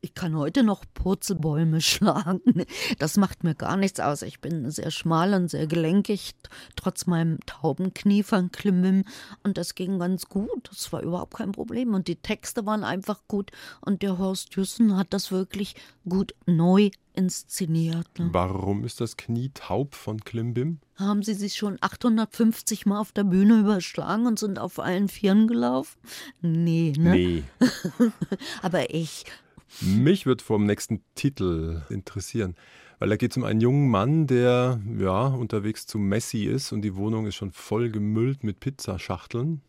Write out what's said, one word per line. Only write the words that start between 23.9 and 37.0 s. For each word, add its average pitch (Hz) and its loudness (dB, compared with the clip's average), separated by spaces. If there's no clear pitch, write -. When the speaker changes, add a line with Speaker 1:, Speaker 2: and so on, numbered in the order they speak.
Speaker 1:
und 226 0
sind 202 -4
auf - -8
allen 185 0
Vieren 208 4
gelaufen? 240 0
Nee, 165 2
ne? 165 6
Speaker 2:
Nee. 87 4
Speaker 1:
<laughs> 226 2
Aber 175 -2
ich. 165 -6
Speaker 2:
Mich 120 4
würd 127 2
vor 110 0
dem 104 4
nächsten 104 -2
Titel 82 -2
interessieren, 101 -6
weil 98 0
da 107 2
geht's 117 -2
um 123 -2
einen 107 2
jungen 131 4
Mann, 135 4
der, 123 4
ja, 98 2
unterwegs 110 -2
zu - -6
Messi 104 0
ist 113 -2
und 110 -4
die 101 -4
Wohnung 110 -2